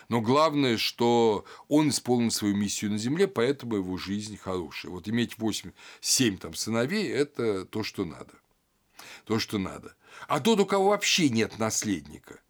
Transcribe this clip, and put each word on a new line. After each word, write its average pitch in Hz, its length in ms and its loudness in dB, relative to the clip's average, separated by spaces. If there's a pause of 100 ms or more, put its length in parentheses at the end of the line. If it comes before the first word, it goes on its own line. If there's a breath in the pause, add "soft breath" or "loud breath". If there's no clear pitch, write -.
Но 117 120 0
главное, 139 560 4
что 117 680 4 (220 loud breath)
он 147 220 4
исполнил 120 420 2
свою 104 240 0
миссию 104 360 -2
на 107 60 -2
земле, 143 300 0
поэтому 120 480 -2
его 92 220 -4
жизнь 101 400 -6
хорошая. 87 540 -8
Вот 90 160 -12
иметь 117 300 -2
восемь, 104 340 -4 (300 loud breath)
семь 113 360 2
там 85 180 -12
сыновей — 131 560 -2
это 113 540 -2
то, 110 180 -6
что - 220 -6
надо. - 280 -14 (920 loud breath)
То, 110 120 0
что 107 220 -4
надо. 82 360 -10 (320 loud breath)
А 147 120 0
тот, 208 200 4
у 202 60 4
кого 196 240 2
вообще 196 400 2
нет 110 300 0
наследника 107 800 -4 (100)